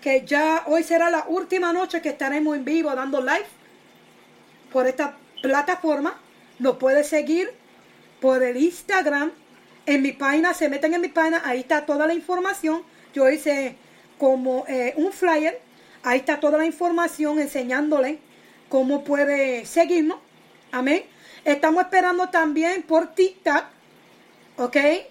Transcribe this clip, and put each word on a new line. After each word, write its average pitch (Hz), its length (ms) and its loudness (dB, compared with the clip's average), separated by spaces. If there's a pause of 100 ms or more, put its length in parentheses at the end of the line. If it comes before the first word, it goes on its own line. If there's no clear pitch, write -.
Que 262 240 0
ya 311 420 0
hoy 320 160 2
será 330 260 2
la 330 180 -2
última 359 460 -2
noche 359 280 -2
que 320 80 -4
estaremos 294 460 -2
en 277 80 -6
vivo 302 300 -2
dando 269 280 -4
live 311 240 -2 (1300)
por 254 160 0
esta 285 300 -4 (240)
plataforma. 294 800 -2 (400)
Nos 254 180 0
puede 262 280 2
seguir 311 480 -2 (680)
por 262 240 2
el 247 140 -2
Instagram. 311 760 0 (540)
En 285 160 2
mi 269 100 0
página, 302 420 0
se 320 160 0
meten 294 240 0
en 349 80 0
mi 359 60 -2
página, 330 380 2
ahí 254 160 -2
está 302 240 0
toda 294 200 0
la 330 80 2
información. 349 720 -2 (300)
Yo 262 160 4
hice 277 460 -2 (420)
como, 262 500 0
eh, 254 300 -4
un 339 140 0
flyer. 339 500 0 (420)
Ahí 254 160 2
está 294 200 -2
toda 302 180 2
la 311 80 2
información 330 760 -2
enseñándole 285 800 -2 (480)
cómo 277 380 0
puede 277 600 0
seguirnos. 330 540 0 (520)
Amén. 269 320 0 (420)
Estamos 320 380 2
esperando 359 460 2
también 330 540 0
por 320 320 0
TikTok. 359 480 0 (960)
¿Ok? 247 200 -2 (340)